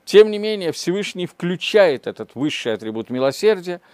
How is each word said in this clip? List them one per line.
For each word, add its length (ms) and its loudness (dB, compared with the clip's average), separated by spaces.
тем 280 6
не 80 -6
менее 320 -4
Всевышний 540 -4
включает 840 0
этот 260 -12
высший 400 -4
атрибут 360 -8
милосердия 720 -2